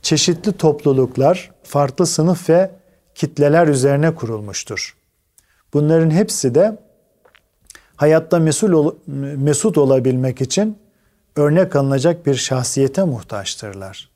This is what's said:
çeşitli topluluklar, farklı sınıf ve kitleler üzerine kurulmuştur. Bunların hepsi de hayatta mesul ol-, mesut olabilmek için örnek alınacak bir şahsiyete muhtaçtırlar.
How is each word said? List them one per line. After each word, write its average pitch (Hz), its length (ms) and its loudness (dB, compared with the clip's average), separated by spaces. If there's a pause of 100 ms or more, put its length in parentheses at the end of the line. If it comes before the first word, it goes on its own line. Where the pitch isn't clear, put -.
çeşitli 165 500 -2
topluluklar, 147 960 0 (120)
farklı 143 440 -2
sınıf 165 440 -2
ve 185 200 2 (440)
kitleler 151 520 2
üzerine 143 480 2
kurulmuştur. 107 840 -10 (800)
Bunların 160 360 2
hepsi 160 440 0
de 214 240 2 (1160)
hayatta 160 420 2
mesul 160 340 2
ol-, 156 240 2 (400)
mesut 151 420 0
olabilmek 131 640 0
için 208 380 -4 (580)
örnek 151 400 2
alınacak 139 500 0
bir 135 80 2
şahsiyete 135 680 -2
muhtaçtırlar. 101 1120 -10